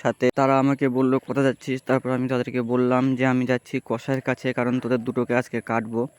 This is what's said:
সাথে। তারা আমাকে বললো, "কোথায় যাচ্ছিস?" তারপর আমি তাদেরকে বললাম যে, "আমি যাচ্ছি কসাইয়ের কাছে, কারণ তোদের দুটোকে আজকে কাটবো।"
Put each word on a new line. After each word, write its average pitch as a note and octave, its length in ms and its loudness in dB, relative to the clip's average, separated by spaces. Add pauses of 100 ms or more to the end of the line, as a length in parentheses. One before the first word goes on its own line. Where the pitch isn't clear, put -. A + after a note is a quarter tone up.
সাথে। B2+ 320 2
তারা C3+ 240 4
আমাকে C#3 300 2
বললো, C3 300 2
"কোথায় C3 260 -2
যাচ্ছিস?" C3 400 -2
তারপর B2+ 240 0
আমি B2+ 180 -2
তাদেরকে B2 340 -2
বললাম B2+ 540 2
যে, B2+ 100 0
"আমি B2+ 200 2
যাচ্ছি B2 400 -2
কসাইয়ের C3 360 -4
কাছে, C3 320 -2
কারণ B2 260 0
তোদের B2 180 0
দুটোকে A#2+ 380 -2
আজকে A#2+ 260 -2
কাটবো।" A2+ 460 -2 (120)